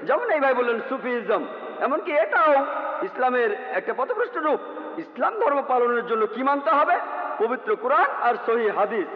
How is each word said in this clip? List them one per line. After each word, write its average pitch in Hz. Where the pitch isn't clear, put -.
যেমন 440
এই 311
ভাই 269
বললেন 240
সুফিজম, 233
এমনকি 294
এটাও 302
ইসলামের 247
একটা 190
পথভ্রষ্ট 427
রূপ। 302
ইসলাম 320
ধর্ম 285
পালনের 240
জন্য 220
কি 233
মানতে 277
হবে? 320
পবিত্র 226
কোরআন 269
আর 240
সহিহ 226
হাদিস। 196